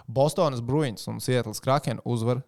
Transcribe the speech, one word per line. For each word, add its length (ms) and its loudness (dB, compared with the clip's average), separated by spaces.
Bostonas 480 2
Bruins 480 -2
un 160 -8
Seattle's 400 -2
Kraken 400 0
uzvar 440 0